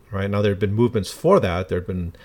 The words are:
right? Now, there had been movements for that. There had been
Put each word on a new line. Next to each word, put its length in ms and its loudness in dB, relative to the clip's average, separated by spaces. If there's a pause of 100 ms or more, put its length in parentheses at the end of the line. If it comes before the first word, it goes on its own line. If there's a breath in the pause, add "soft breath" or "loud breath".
(120)
right? 180 -2
Now, 120 0
there 100 2
had 80 -4
been 140 0
movements 380 0
for 280 4
that. 300 -2
There 100 -2
had 80 -6
been 260 -6 (120 loud breath)